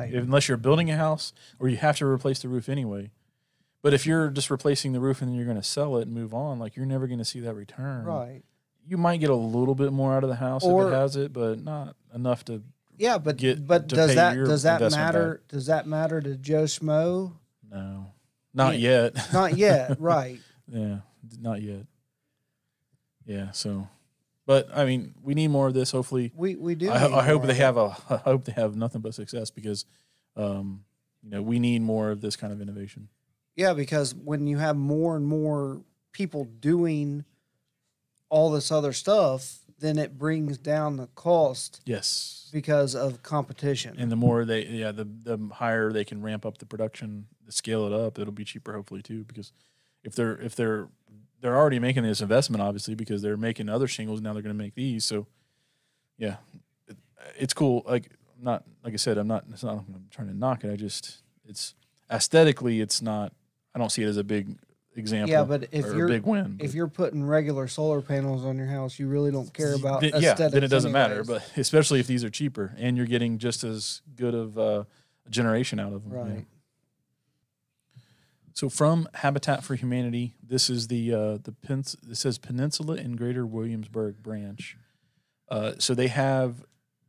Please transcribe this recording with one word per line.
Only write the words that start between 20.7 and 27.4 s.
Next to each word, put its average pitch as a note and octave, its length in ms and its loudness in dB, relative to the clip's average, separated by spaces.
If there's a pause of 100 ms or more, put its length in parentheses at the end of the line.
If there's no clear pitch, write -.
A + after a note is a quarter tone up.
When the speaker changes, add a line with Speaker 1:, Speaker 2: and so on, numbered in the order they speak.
Speaker 2:
d-, A2+ 120 -20
not A2+ 220 -6
yet. G#2 240 -10 (1400)
Yeah, G2 260 -8
so, G2 360 -6 (600)
but, C3+ 280 6
I D3 100 4
mean, B2+ 360 0
we C#3 140 -2
need D#3 140 2
more C#3 180 4
of C3 80 0
this. B2+ 160 0
Hopefully, B2+ 440 -2
Speaker 1:
We, F3+ 200 -4
we E3+ 200 -4
do F3 140 -2
Speaker 2:
I B2 80 4
ho-, C#3 120 6
Speaker 1:
need C3+ 60 0
Speaker 2:
I C3 80 6
hope D3 200 4